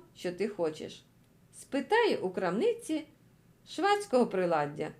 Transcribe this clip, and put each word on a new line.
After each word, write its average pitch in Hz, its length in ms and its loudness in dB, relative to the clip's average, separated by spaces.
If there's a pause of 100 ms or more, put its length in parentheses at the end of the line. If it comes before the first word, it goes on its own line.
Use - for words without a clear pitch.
(140)
що 180 180 -6
ти 190 160 -4
хочеш. - 580 -6 (460)
Спитай 392 640 2
у 185 140 -2
крамниці 294 760 0 (600)
швадського 392 580 2
приладдя 156 720 0